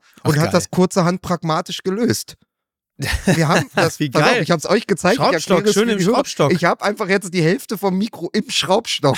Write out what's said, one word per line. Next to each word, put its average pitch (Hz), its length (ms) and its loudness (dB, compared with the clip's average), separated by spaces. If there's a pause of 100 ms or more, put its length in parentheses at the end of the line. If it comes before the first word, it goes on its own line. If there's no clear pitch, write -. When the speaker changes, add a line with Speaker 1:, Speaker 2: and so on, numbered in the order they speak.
(240)
Speaker 1:
und - 100 2
Speaker 2:
Ach, 143 40 0
Speaker 1:
hat 156 80 2
Speaker 2:
geil. 151 60 0
Speaker 1:
das - 200 0
kurzerhand 180 500 0
pragmatisch 170 600 -4
gelöst. 190 520 -2 (600)
Wir - 500 0
haben 185 240 0
Speaker 2:
<laughs> - 40 -20
Speaker 1:
das, 180 260 0
Speaker 2:
Wie 151 80 0
Speaker 1:
pass 147 140 2
auf, 170 80 4
Speaker 2:
geil. 240 120 0
Speaker 1:
ich 156 80 -2
hab's 165 140 -2
euch 220 220 0
gezeigt, 185 320 0
ich - 40 -4
Speaker 2:
Schraubstock, 185 340 2
Speaker 1:
erkläre 208 120 2
es 208 60 4
Speaker 2:
schön 214 120 2
Speaker 1:
für 233 60 0
Speaker 2:
im 202 60 0
Speaker 1:
die 170 60 0
Hörer. 226 100 2
Speaker 2:
Schraubstock. 160 360 0
Speaker 1:
Ich 175 140 2
hab 175 180 0
einfach 202 240 -2
jetzt 190 260 -2
die 180 100 2
Hälfte 185 340 -2
vom 185 200 0
Mikro 190 360 -4
im 214 160 -2
Schraubstock. - 680 0